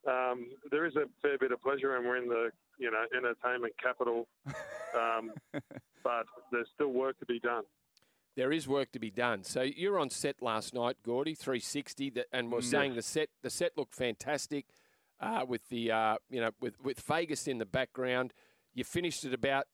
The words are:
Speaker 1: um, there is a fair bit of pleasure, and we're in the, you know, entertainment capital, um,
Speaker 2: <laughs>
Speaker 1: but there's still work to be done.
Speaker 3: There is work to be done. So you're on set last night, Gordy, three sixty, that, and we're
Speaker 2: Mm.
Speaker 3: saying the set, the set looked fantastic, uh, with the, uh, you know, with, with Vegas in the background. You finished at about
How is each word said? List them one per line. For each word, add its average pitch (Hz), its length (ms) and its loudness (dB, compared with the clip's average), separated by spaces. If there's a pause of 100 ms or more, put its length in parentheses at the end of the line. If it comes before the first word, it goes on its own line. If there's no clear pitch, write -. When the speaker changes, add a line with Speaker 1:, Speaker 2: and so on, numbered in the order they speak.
Speaker 1:
um, 127 420 0 (200)
there 151 160 2
is 147 80 -2
a 147 120 2 (160)
fair 143 160 2
bit 135 120 2
of 123 100 -2
pleasure, 135 360 0
and 120 100 0
we're 123 120 2
in 123 100 -2
the, 117 220 2 (280)
you 123 120 0
know, 110 140 2 (120)
entertainment 123 560 0 (100)
capital, 120 460 0 (680)
um, 113 360 0 (200)
Speaker 2:
<laughs> - 520 -12
Speaker 1:
but 120 220 0 (260)
there's 120 220 -2
still 147 180 0
work 131 260 0
to - 80 -12
be 120 140 0
done. 120 240 -2 (720)
Speaker 3:
There 131 160 2
is 156 160 0
work 135 240 2
to 127 60 -8
be 113 120 -4
done. 113 320 2
So 127 200 0
you're 165 360 2
on 143 100 2
set - 320 -2
last 110 320 0
night, 123 300 2
Gordy, 139 320 0
three 131 260 0
sixty, 139 500 -4
that, 123 220 -2
and 120 200 0
we're 120 80 2
Speaker 2:
Mm. 123 40 -2
Speaker 3:
saying 135 300 4
the 117 80 -2
set, 156 260 0 (140)
the 123 80 -4
set - 260 0
looked 139 200 -4
fantastic, 135 680 -2 (540)
uh, 220 280 0
with 123 200 -2
the, 117 220 0
uh, 110 260 4 (140)
you 127 100 -2
know, 113 100 2 (100)
with, 123 200 -4
with 135 200 -4
Vegas 151 480 0
in 127 100 0
the 110 80 -2
background. 127 680 0 (420)
You 123 100 -2
finished 147 420 -2
at 127 80 0
about 135 400 2